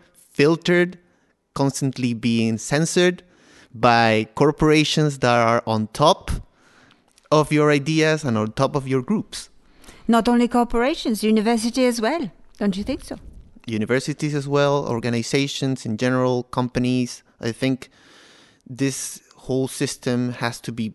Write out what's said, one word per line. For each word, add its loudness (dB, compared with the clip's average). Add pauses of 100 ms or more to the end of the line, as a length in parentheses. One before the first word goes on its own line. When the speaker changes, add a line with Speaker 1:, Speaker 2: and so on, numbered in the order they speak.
(320)
Speaker 1:
filtered, 2 (560)
constantly -2
being 0
censored 0 (520)
by 4
corporations 2
that 2 (120)
are 2
on 0
top 2 (1000)
of 2
your 4
ideas 2
and 0
on -2
top 0
of -6
your 0
groups. -6 (580)
Speaker 2:
Not 4
only 4
corporations, 0
university 0
as 0
well. -4 (280)
Don't -2
you -6
think -6
so? -14 (500)
Speaker 1:
Universities -2
as -4
well, 0
organizations -2
in -4
general, 0
companies. -2 (200)
I -2
think -4 (760)
this -6 (140)
whole -4
system -4
has -6
to -10
be -6